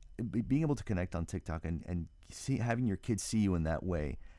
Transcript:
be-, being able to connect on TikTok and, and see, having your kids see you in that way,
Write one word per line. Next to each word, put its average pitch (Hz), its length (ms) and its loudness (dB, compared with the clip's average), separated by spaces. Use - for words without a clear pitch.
be-, 117 100 2
being 139 200 4
able 147 140 4
to - 100 -4
connect 90 300 0
on 82 100 -2
TikTok 80 400 -4
and, 82 200 -2
and 87 220 -2
see, - 260 -2
having 120 280 0
your 98 120 2
kids - 260 -2
see 110 160 0
you 95 160 6
in 82 80 2
that 78 200 0
way, 78 340 0